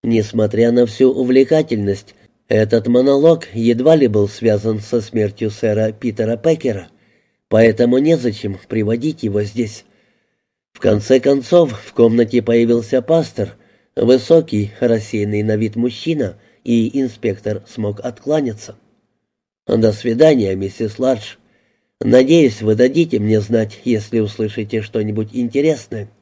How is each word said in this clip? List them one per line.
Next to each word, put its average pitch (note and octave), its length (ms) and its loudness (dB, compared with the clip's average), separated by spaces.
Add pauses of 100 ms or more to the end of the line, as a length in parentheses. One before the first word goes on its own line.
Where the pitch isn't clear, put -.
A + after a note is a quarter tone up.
Несмотря A2+ 680 0
на B2 140 4
всю B2+ 260 2
увлекательность, B2+ 1040 0 (320)
этот A2 400 0
монолог C#3 680 2
едва A#2+ 420 2
ли C#3 120 2
был G#2 200 2
связан G#2+ 520 -2
со A2 220 -4
смертью G#2+ 480 -4
сэра A2 420 -2
Питера A2 460 -4
Пекера, C3+ 520 -2 (600)
поэтому A#2 480 4
незачем A#2+ 600 -2 (120)
приводить A#2 540 -4
его G#2 200 -2
здесь. G#2+ 400 -8 (880)
В - 80 -20
конце G#2 400 2
концов, C#3 540 2
в - 200 -16
комнате A#2 480 2
появился A#2 600 0
пастор, D#3+ 560 -2 (380)
высокий, A#2+ 840 2
рассеянный G#2+ 640 -2
на G#2+ 140 0
вид G#2+ 180 -4
мужчина, A#2+ 600 -4 (260)
и A#2+ 380 0
инспектор G#2 680 -6
смог G#2 320 -8
откланяться. B2+ 760 -6 (920)
"До A2 240 2
свидания, A#2 640 2
миссис G2+ 440 -8
Ладж. B2+ 360 -4 (640)
Надеюсь, C3 600 4
вы G#2+ 140 2
дадите C3 440 2
мне G#2+ 220 0
знать, G#2+ 420 -2
если A2+ 360 -2
услышите G#2+ 640 -6
что-нибудь G#2+ 520 -6
интересное". A#2+ 760 -4 (120)